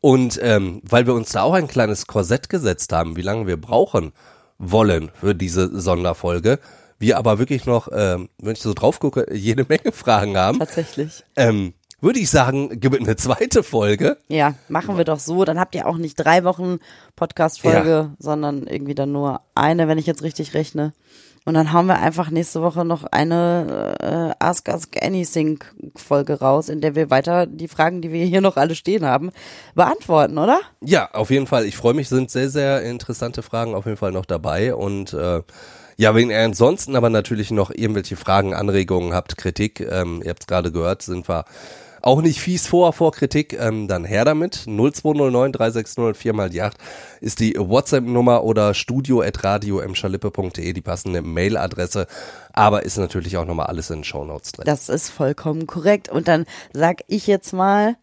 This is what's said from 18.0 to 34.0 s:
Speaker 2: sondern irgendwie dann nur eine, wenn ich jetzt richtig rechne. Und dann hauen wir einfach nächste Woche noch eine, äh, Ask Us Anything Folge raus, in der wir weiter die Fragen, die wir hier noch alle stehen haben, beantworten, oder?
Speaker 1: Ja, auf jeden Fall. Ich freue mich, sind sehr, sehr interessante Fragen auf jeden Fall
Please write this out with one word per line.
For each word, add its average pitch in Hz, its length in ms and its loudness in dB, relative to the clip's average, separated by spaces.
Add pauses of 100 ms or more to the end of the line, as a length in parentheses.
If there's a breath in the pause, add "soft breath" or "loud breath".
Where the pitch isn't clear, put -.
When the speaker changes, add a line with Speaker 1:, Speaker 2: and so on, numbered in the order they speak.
Speaker 2:
sondern 147 480 -4
irgendwie 139 280 -6
dann 143 160 -2
nur 143 300 -4 (140)
eine, 160 340 2
wenn 160 80 2
ich 156 80 -4
jetzt 156 180 -4
richtig 156 300 -8
rechne. 151 400 -4 (520 soft breath)
Und - 100 -2
dann 156 180 4
hauen 175 140 4
wir 185 120 4
einfach 160 300 0
nächste 165 320 -2
Woche 170 240 0
noch 165 200 -2
eine, 165 1300 0
äh, - 40 0
Ask - 240 0
Us 165 160 -4 (180)
Anything 160 600 -2 (320)
Folge 143 440 -2
raus, 139 300 2
in 156 120 -6
der 147 140 0
wir 156 140 0
weiter 165 380 2
die 160 220 -12
Fragen, 170 320 0
die 160 100 -8
wir 170 140 0
hier 185 160 4
noch 196 160 2
alle 160 180 2
stehen 185 300 0
haben, 139 260 0 (420 loud breath)
beantworten, 165 640 2
oder? 233 220 4 (220)
Speaker 1:
Ja, 143 320 2
auf 107 180 -2
jeden 135 160 2
Fall. 117 180 2
Ich 98 120 -6
freue 120 160 2
mich, 143 160 -2
sind 127 200 0
sehr, 131 200 -2
sehr 139 340 0
interessante 120 580 -8
Fragen 113 320 -4
auf 98 120 -6
jeden 107 120 -4
Fall 95 140 -2